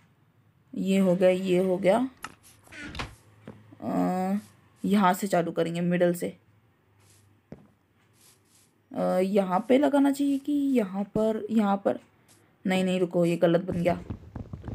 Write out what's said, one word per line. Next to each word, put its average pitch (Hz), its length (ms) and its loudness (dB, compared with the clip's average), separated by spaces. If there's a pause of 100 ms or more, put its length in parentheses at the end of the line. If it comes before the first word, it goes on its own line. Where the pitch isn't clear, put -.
(760)
ये 190 240 0
हो 185 180 4
गया, 185 140 4
ये 185 280 0
हो 185 200 0
गया। 214 320 2 (1700)
अ, 185 580 -2 (460)
यहाँ 190 300 4
से 202 120 -4
चालू 175 260 0
करेंगे, 170 280 -2
मिडल 175 340 2
से। 175 220 -8 (2500)
अ, - 100 -4 (160)
यहाँ 190 500 0
पे 262 100 6
लगाना 277 340 4
चाहिए 277 260 0
कि 294 140 -6
यहाँ 233 520 0
पर, 214 460 -2
यहाँ 202 260 2
पर, - 220 -2 (680)
नहीं, 185 180 0
नहीं, 185 160 0
रुको, 175 240 0
ये 170 120 2
गलत 170 240 2
बन 175 220 -6
गया। 175 180 0 (760)